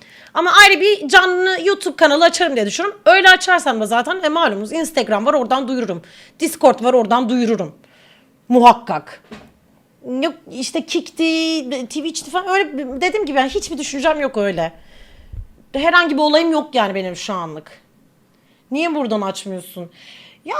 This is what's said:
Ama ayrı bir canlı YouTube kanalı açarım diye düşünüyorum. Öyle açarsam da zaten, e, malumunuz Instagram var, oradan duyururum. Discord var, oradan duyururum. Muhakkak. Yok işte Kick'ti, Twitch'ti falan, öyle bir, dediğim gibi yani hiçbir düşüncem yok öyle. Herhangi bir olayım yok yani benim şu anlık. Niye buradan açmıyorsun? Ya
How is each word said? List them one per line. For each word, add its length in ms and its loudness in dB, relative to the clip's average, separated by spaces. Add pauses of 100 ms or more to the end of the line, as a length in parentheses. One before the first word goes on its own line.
(340)
Ama 160 0 (120)
ayrı 180 6
bir 280 0
canlı 560 2
YouTube 320 -2
kanalı 280 4
açarım 320 2
diye 100 0
düşünüyorum. 400 -6
Öyle 240 6
açarsam 500 2
da 60 -4
zaten, 360 -2
e, 60 2
malumunuz 440 -2
Instagram 540 -2
var, 80 2
oradan 340 -2
duyururum. 340 -6 (380)
Discord 440 2
var, 100 2
oradan 340 2
duyururum. 460 -2 (720)
Muhakkak. 760 2 (1000)
Yok 120 -2 (160)
işte 360 -8
Kick'ti, 840 -2
Twitch'ti 600 -8
falan, 180 -6
öyle 300 -2
bir, 220 -8
dediğim 260 -2
gibi 120 -2
yani 120 2
hiçbir 280 -8
düşüncem 420 -2
yok 160 -4
öyle. 360 -2 (1000)
Herhangi 420 2
bir 80 0
olayım 300 2
yok 220 -2
yani 200 0
benim 220 -6
şu 160 -10
anlık. 500 -10 (880)
Niye 240 -2
buradan 260 -2
açmıyorsun? 720 -10 (540)
Ya 160 -8